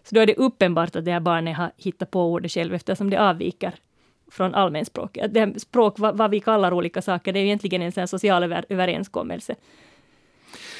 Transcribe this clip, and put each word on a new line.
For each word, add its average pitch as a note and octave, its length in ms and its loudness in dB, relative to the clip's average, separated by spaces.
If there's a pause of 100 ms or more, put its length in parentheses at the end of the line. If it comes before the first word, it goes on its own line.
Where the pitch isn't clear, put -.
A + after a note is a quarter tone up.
så - 100 -8
då A3 60 6
är A3 60 8
det G#3+ 80 6
uppenbart F3 640 2
att E3 80 -4
det F3 80 0
här E3+ 80 0
barnet E3 360 0
har E3+ 200 -4
hittat - 340 -8
på F#3 120 0 (100)
ordet E3+ 200 -4
själv, F3 220 -2
eftersom F#3+ 360 -4
det G3 100 0
avviker F3+ 520 0 (580)
från F#3 240 -2
allmänspråk. D#3+ 640 -2
Att G#3+ 160 -4
det A3+ 60 4
här G#3 180 0
språk, G#3+ 400 2
vad, G#3 180 0
vad A3 140 2
vi G#3 100 0
kallar G3 340 2
olika F3 280 -2
saker, F#3 300 -4
det G3 60 -2
är - 20 0
ju G3 60 0
egentligen G3+ 360 0
en F3 100 -4
sån G3 80 -4
här F3+ 60 -2
social F#3 360 2
över-, E3+ 260 -2
överenskommelse. F3+ 840 -2 (1300)